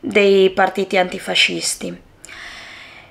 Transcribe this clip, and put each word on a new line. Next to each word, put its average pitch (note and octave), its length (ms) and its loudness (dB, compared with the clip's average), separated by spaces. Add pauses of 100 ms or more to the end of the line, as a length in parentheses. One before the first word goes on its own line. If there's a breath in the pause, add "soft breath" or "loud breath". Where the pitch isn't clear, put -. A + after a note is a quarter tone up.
dei G3 500 4
partiti F#3+ 460 -2
antifascisti. F3+ 1040 -4 (1120 loud breath)